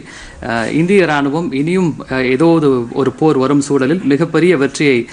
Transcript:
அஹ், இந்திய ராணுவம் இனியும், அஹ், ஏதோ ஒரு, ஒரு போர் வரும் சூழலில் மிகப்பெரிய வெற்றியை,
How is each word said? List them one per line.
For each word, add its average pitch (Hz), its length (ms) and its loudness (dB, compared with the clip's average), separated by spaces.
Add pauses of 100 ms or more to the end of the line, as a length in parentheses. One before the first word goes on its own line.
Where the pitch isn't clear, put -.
(420)
அஹ், 113 300 -4
இந்திய 175 320 2
ராணுவம் 147 480 -2
இனியும், 156 420 -2 (140)
அஹ், 131 140 -2
ஏதோ 131 240 2
ஒரு, 143 460 2
ஒரு 135 200 -2
போர் 151 240 2
வரும் 135 240 2
சூழலில் 139 440 0
மிகப்பெரிய 160 520 2
வெற்றியை, 135 420 0 (140)